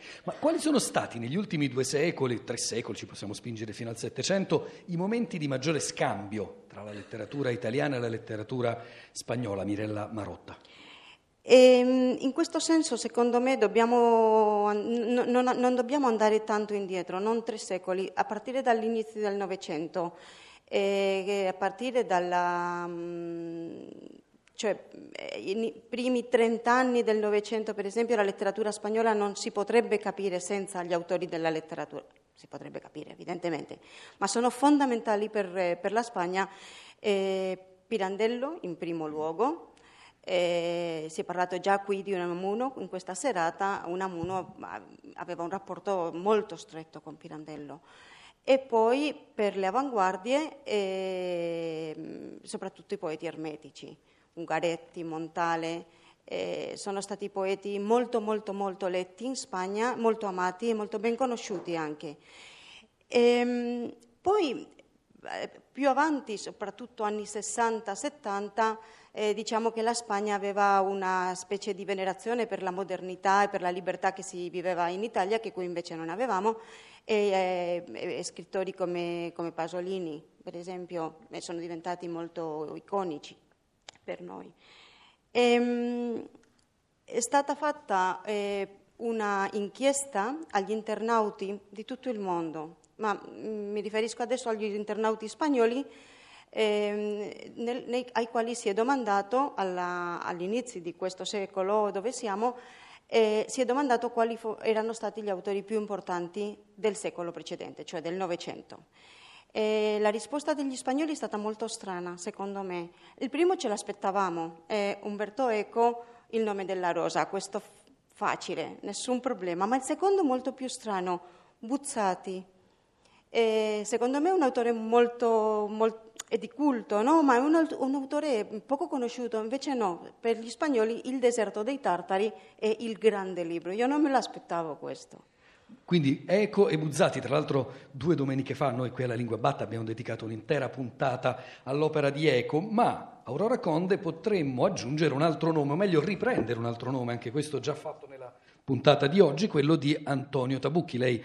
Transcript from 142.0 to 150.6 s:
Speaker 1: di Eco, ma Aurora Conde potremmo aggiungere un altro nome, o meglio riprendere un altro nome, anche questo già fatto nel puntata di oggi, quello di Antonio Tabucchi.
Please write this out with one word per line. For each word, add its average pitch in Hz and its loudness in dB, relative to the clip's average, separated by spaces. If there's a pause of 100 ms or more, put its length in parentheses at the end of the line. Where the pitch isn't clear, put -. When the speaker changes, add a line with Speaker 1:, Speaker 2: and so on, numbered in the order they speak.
Speaker 1:
di 147 0
Eco, 131 4
ma 208 0
Aurora 196 0
Conde 180 2
potremmo 156 0
aggiungere 151 2
un 135 2
altro 165 2
nome, 143 2
o 151 2
meglio 180 4
riprendere 180 0
un 117 -4
altro 117 -4
nome, 123 -2
anche 120 -6
questo 139 -2
già 135 -2
fatto 147 -12
nel 139 -18 (500)
puntata 135 4
di 185 6
oggi, 165 6
quello 151 4
di 143 2 (100)
Antonio 135 0
Tabucchi. 147 0